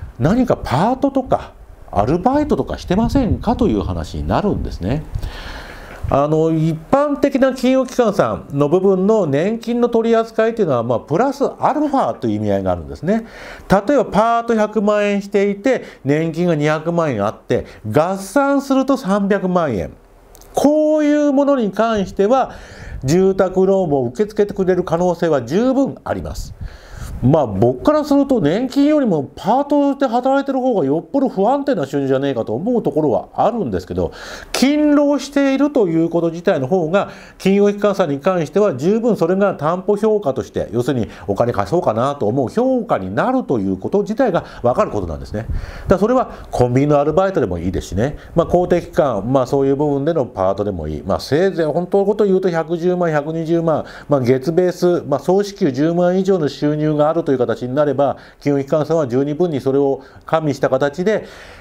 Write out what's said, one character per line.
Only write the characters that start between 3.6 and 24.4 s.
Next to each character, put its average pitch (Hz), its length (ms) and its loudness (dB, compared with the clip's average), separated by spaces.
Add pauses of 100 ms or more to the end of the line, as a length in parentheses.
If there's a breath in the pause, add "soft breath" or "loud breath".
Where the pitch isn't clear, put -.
い 113 60 2
う 95 80 0
話 80 340 -6
に 73 100 -4
な 110 140 2
る 196 120 0
ん 104 100 -2
で - 100 -6
す - 80 -10
ね。 131 240 -2 (1040 loud breath)
あ 143 200 2
の、 160 240 2
一 160 260 0 (100)
般 285 280 2
的 277 240 0
な 262 120 4
金 262 200 0
融 262 120 2
機 - 120 -6
関 233 180 2
さ 113 380 0
ん 143 40 -4
の 143 120 2
部 170 100 4
分 190 300 2
の 214 180 2
年 170 320 0
金 240 220 -4
の 240 80 2
取 226 220 0
り 226 40 4
扱 226 320 0
い 233 80 -2
と 226 80 -2
い - 20 2
う - 20 0
の 139 80 2
は、 117 100 0
ま 117 120 0
あ、 104 40 -2
プ 156 180 -2
ラ 262 140 2
ス 262 120 -2
ア 180 300 0
ル 302 140 0
フ 269 80 0
ァ 139 240 0
と 117 80 -2
い 104 60 0
う - 0 -
意 107 40 -2
味 104 140 0
合 98 80 2
い - 20 -6
が 92 80 -2
あ 90 60 0
る 82 80 -10
ん 67 40 -14
で 69 60 -12
す - 80 -14
ね。 226 240 -2 (420 loud breath)
例 202 260 2
え 269 40 4
ば、 196 60 2
パ - 160 0 (180)
ー 233 60 -4
ト 233 100 -2
百 214 260 0
万 208 240 0
円 202 160 0
し 202 80 -12
て 202 220 2
い 202 60 -4
て、 220 260 0 (220 loud breath)
年 156 260 0
金 170 160 -2
が 170 80 2
二 147 140 0
百 156 240 -2
万 160 200 0
円 101 120 0
あ 107 80 0
っ - 80 -20
て、 - 260 -2 (260 loud breath)
合 175 260 2
算 277 440 0
す 269 100 -4
る 262 140 2
と 269 100 2
三 196 320 0
百 190 200 -2
万 165 260 0
円。 78 200 -4 (600)
こ 302 440 2
う 302 60 2
い 294 80 2
う 294 200 2
も 277 120 2
の 277 120 2
に 214 160 -2
関 214 340 0
し - 60 -14
て 202 140 2
は、 247 260 2 (500 loud breath)
住 185 320 4
宅 190 320 2
ロ 190 160 2
ー 175 60 0
ン 143 40 0
を 135 120 0
受 120 120 -6
け 208 120 0
付 208 160 -2